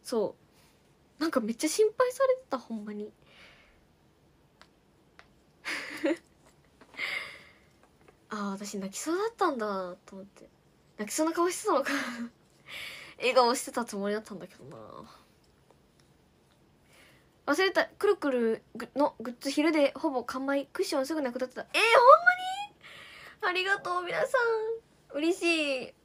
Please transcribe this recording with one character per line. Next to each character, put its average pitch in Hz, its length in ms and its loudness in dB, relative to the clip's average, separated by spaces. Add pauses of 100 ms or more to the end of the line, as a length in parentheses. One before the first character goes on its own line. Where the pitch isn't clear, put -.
そ 220 340 -2 (800)
う。 - 40 -4
な 330 60 0
ん - 20 -2
か 269 100 2
め 220 120 -4
っ - 40 -4
ち - 80 -4
ゃ 302 40 2
心 427 280 4
配 508 160 2
さ 539 140 2
れ 523 80 4
て 523 160 -6
た、 254 80 -4
ほ 233 160 -10
ん 208 100 -10
ま 208 80 -10
に。 208 180 -10 (2500)
<laughs> - 580 -4 (2000)
あ 214 60 -10
ー、 202 160 -4
私 202 260 -10
泣 196 160 -6
き - 60 -10
そ 320 160 -4
う - 20 -2
だ 415 120 -2
っ - 60 -2
た 359 160 2
ん 269 60 -4
だ、 190 480 -6
と - 120 -20
思 190 80 -14
っ - 20 -20
て。 - 240 -20 (480)
泣 208 120 -6
き - 40 -8
そ 302 80 2
う 311 40 4
な 320 60 0
顔 339 180 2
し - 120 -8
て 427 60 -2
た 381 40 4
の 277 100 4
か。 - 100 -2 (680)
<laughs> - 560 -16
笑 247 180 0
顔 247 200 6
し 269 100 -6
て 269 80 -12
た 240 140 -2
つ 214 100 -10
も 196 120 -4
り 208 60 -2
だ 214 60 -4
っ - 20 -18
た 214 120 -16
ん 180 40 -12
だ 170 80 -14
け - 80 -20
ど - 100 -20
な。 117 120 -18 (2750)
「忘 311 160 2
れ 381 80 4
た、 - 160 2
く - 200 -4
る 415 100 4
く 294 140 -2
る 233 320 0 (320)
の 285 240 0
グ 233 120 -8
ッ 240 100 -12
ズ、 277 100 -4
昼 302 220 2
で 294 200 2
ほ 294 180 -2
ぼ 254 140 -4
完 262 200 -8
売。 277 220 -2
ク - 160 -6
ッ - 20 2
シ - 100 -4
ョ 277 60 2
ン 262 60 -2
す 320 80 -4
ぐ 311 80 -2
な 247 100 -2
く 254 60 -6
な 254 80 -2
っ - 20 -12
て - 60 -18
た。」 - 80 -10 (100)
え - 0 -
ー、 302 60 2
ほ - 20 4
ん 415 40 6 (1600)
ま 415 60 0
に？ - 0 -
あ 359 40 0
り 370 120 -2
が 392 160 0
と 359 200 -2
う、 - 20 -8
皆 349 240 -2
さ 539 100 0 (760)
ん。 - 40 -6
嬉 330 220 0
し 311 460 0
い。 - 100 -18 (100)